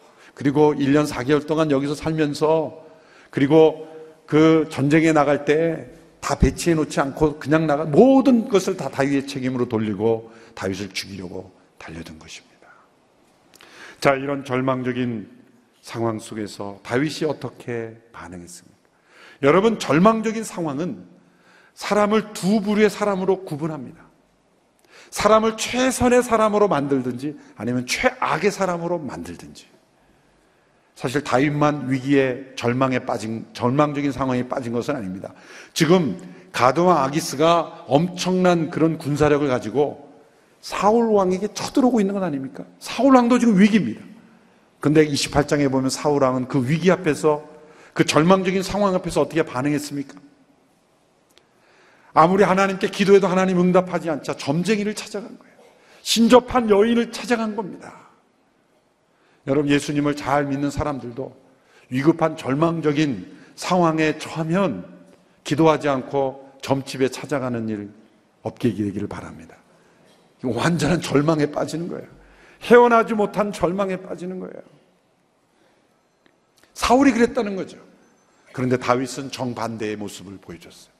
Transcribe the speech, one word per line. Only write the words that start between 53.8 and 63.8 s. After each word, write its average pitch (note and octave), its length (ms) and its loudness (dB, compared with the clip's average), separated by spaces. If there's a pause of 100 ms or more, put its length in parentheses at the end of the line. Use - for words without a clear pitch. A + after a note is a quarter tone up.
않자 C#3+ 280 -6
점쟁이를 G3+ 580 -2
찾아간 - 420 -12
거예요. - 160 -20 (480)
신접한 A#3 720 2
여인을 A#3 400 2
찾아간 A3 440 -4
겁니다. - 520 -14 (1400)
여러분, C#3+ 260 0
예수님을 C#3+ 440 0
잘 C#3+ 300 -2
믿는 C#3 260 -4
사람들도 C3 680 -8 (520)
위급한 D#3 460 2
절망적인 D3 1040 -2 (180)
상황에 D#3+ 640 0